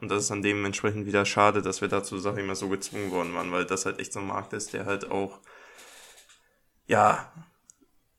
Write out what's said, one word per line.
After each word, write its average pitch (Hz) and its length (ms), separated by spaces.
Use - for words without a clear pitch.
Und 104 100
das 104 120
ist - 80
dann 101 120
dementsprechend 104 640
wieder 101 180
schade, 104 380
dass - 180
wir 104 60
dazu, 101 320
sag 101 180
ich 101 80
mal, 98 100
so 95 140
gezwungen 98 420
worden 87 220
waren, 85 180
weil 90 140
das 92 220
halt 98 120
echt - 140
so 104 60
ein 98 80
Markt 101 260
ist, 107 200
der 104 120
halt 101 240
auch, 98 300
ja, 107 460